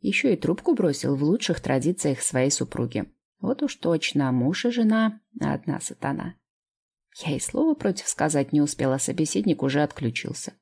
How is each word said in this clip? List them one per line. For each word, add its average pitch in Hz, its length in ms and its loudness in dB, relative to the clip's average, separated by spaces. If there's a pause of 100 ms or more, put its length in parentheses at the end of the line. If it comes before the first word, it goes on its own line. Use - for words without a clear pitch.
Еще 233 300 0
и 190 60 2
трубку - 380 0
бросил 143 400 0
в 139 80 0
лучших 165 380 2
традициях 135 600 0
своей 131 280 2
супруги. - 560 -2 (320)
Вот 220 240 -2
уж - 140 -2
точно, 147 560 0
муж 127 320 2
и 240 60 4
жена 220 500 2 (200)
одна - 400 -2
сатана. - 560 -6 (840)
Я 143 180 -4
и - 40 -4
слова 311 340 0
против 202 340 -2
сказать 147 440 0
не 147 80 4
успела, 135 380 0
собеседник 160 640 0
уже 139 200 2
отключился. - 800 -4